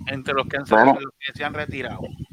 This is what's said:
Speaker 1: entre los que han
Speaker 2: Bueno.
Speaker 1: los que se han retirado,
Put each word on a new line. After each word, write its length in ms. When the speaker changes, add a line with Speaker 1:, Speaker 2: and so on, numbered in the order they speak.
Speaker 1:
entre 260
los 140
que 80
han 80
Speaker 2:
Bueno. 360
Speaker 1:
los 200
que 120
se 120
han 100
retirado, 460